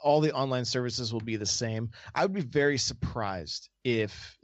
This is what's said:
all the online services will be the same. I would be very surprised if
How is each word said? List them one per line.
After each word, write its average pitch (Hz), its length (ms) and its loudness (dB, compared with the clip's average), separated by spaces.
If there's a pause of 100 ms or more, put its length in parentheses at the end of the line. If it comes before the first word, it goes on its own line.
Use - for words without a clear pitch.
all 147 180 6
the 151 140 2
online 131 320 0
services 120 480 -2
will 113 60 -2
be 110 160 -4
the 104 100 -2
same. 113 440 -2 (240)
I 160 120 2
would 190 80 -2
be 196 80 -2
very 143 340 2
surprised 101 920 -4 (140)
if 113 600 -2